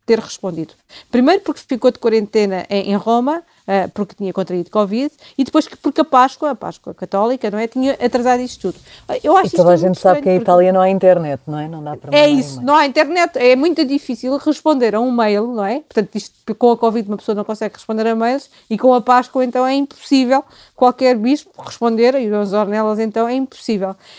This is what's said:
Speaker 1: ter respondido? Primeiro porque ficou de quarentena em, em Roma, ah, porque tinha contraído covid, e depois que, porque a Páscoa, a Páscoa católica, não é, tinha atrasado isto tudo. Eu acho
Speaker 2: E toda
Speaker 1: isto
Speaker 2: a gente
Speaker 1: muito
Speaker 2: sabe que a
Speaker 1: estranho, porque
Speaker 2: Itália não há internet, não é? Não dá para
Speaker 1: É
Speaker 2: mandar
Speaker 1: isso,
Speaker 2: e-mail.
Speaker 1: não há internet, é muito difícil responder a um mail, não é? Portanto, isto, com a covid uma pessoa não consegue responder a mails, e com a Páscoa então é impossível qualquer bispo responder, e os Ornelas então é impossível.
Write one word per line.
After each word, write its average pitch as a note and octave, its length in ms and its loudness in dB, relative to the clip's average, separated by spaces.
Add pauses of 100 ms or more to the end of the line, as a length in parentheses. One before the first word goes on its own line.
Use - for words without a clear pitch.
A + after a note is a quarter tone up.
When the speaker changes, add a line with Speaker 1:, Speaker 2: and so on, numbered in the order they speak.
Speaker 1:
ter A3+ 140 2
respondido? E3 560 -10 (360)
Primeiro D4+ 320 2
porque - 240 -8
ficou B3+ 240 0
de B3 80 -4
quarentena G#3 680 -2
em, G3+ 240 -2
em - 20 2
Roma, B3 480 0 (240)
ah, F#3+ 280 0
porque G3+ 200 -8
tinha F#3+ 200 -8
contraído F3+ 360 -6
covid, G#3+ 400 -2 (280)
e C4+ 60 0
depois D#4 220 0
que, - 80 -20
porque D#4 280 -2
a - 20 -4
Páscoa, C4 460 2
a C4 40 -4
Páscoa - 380 -12
católica, G#3+ 580 -4
não G#3 80 -6
é, A3+ 80 -4
tinha C4 280 -2
atrasado B3 480 0
isto B3 280 -8
tudo. - 120 -12 (420)
Eu D4+ 100 4
acho F#4+ 120 4
Speaker 2:
E - 100 -6
toda C#4+ 60 4
Speaker 1:
isto E3+ 80 4
Speaker 2:
a F3 60 6
gente E3 80 0
Speaker 1:
muito F#3 160 0
Speaker 2:
sabe F#3+ 200 4
que - 80 -2
a F#3 40 4
Speaker 1:
estranho, F3+ 80 2
porque A3 100 0
Speaker 2:
Itália F3+ 240 6
não F#3 80 4
há F#3+ 80 4
internet, F3+ 560 2
não D3+ 120 -8
é? D3+ 100 -8
Não D#3+ 140 -14
dá D3 140 -10
para - 180 -6
Speaker 1:
É D4 120 6
Speaker 2:
mandar D4 120 2
Speaker 1:
isso, B3+ 180 -4
Speaker 2:
e-mail. B3 100 -8
Speaker 1:
não C#4+ 80 2
há D4+ 120 4
internet, D#4 520 0
é B3+ 180 4
muito D#4+ 260 0
difícil C4 540 -4
responder C#4 580 0
a G#3+ 60 0
um B3+ 100 0
mail, G#3+ 440 0
não G#3+ 100 -4
é? A#3 160 -4
Portanto, - 340 -4
isto, - 400 -10
com A#3+ 160 2
a A#3 60 2
covid A3+ 320 -2
uma G#3 80 -6
pessoa G#3 180 -6
não G#3 100 -4
consegue G#3+ 300 -8
responder A3 320 -4
a A3+ 80 0
mails, A#3+ 360 -2 (180)
e A3 80 -2
com B3+ 160 4
a B3 80 2
Páscoa B3+ 440 2
então B3+ 200 -2
é C4 100 0
impossível C4+ 680 0 (320)
qualquer B3 420 2
bispo B3 460 -4
responder, A#3 580 0
e G#3+ 120 -2
os G#3 200 -2
Ornelas G#3+ 460 -2
então A3+ 300 -2
é B3 60 -4
impossível. G#3+ 600 -6 (240)